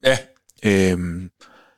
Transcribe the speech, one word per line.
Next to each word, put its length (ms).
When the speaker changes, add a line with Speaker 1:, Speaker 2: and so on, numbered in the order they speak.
Speaker 1:
Ja. 120
Speaker 2:
Øhm, 640